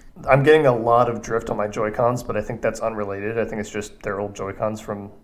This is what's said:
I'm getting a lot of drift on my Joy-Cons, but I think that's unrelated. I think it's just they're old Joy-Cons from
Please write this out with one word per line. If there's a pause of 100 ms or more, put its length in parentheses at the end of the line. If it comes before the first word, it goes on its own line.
(280)
I'm
getting
a
lot
of
drift
on
my
Joy-Cons,
but
I
think
that's
unrelated.
I
think
it's
just
they're
old
Joy-Cons
from (140)